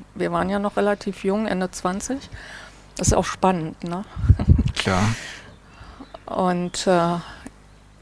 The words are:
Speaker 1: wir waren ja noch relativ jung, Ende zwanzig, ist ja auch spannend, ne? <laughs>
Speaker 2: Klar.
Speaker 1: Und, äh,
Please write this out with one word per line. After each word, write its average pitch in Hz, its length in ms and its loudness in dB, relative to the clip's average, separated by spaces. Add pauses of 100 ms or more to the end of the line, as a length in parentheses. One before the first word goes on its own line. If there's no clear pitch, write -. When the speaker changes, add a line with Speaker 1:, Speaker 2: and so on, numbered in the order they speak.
(140)
Speaker 1:
wir 170 160 -2
waren 175 200 0
ja 202 80 0
noch 202 180 -2
relativ 202 480 -2
jung, 208 220 0
Ende 185 240 -2
zwanzig, 208 580 -4 (720)
ist - 120 2
ja - 60 4
auch 175 60 2
spannend, 175 600 0
ne? 175 200 -6 (340)
<laughs> - 360 6
Speaker 2:
Klar. 95 300 2 (1200)
Speaker 1:
Und, 180 600 0
äh, 175 280 4 (880)